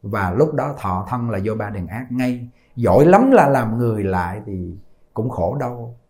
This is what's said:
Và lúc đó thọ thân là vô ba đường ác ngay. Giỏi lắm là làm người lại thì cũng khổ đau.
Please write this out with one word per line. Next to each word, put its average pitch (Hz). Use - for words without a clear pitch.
Và 98
lúc 151
đó 139
thọ 92
thân 120
là 101
vô 107
ba 104
đường 98
ác 117
ngay. 123
Giỏi 117
lắm 214
là 180
làm 117
người 113
lại 90
thì 92
cũng 113
khổ 95
đau. 120